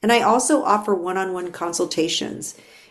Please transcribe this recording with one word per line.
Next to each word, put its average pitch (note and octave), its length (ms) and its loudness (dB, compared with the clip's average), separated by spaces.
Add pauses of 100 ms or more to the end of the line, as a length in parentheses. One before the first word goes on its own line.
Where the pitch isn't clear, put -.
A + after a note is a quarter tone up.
And G#3+ 80 2
I A#3 120 4
also B3+ 400 4
offer G#3 340 2
one-on-one F3+ 560 -4
consultations. E3+ 1040 -4 (340)